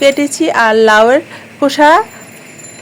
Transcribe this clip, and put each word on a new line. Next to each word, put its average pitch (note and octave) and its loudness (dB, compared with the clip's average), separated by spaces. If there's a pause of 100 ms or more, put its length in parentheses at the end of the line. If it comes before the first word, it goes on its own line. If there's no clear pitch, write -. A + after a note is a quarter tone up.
কেটেছি C#4+ -2 (200)
আর A3 0 (160)
লাউয়ের A3+ 2 (360)
খোসা D4 0 (920)